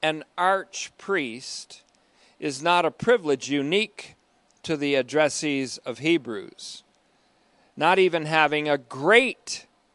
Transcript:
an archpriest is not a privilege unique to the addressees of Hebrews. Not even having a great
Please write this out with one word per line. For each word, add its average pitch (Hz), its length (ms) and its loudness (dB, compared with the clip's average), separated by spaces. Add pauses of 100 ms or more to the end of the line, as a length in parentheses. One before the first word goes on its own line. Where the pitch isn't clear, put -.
an 156 200 -2 (140)
archpriest 180 1400 -4 (580)
is 139 220 -6
not 175 240 2
a 151 60 0
privilege 151 580 0
unique 147 640 -2 (480)
to 160 160 -4
the 143 160 0
addressees 135 880 0
of 120 140 -10
Hebrews. 123 840 -4 (960)
Not 175 220 4
even 170 240 2
having 151 460 2
a 143 80 4
great 180 880 0 (300)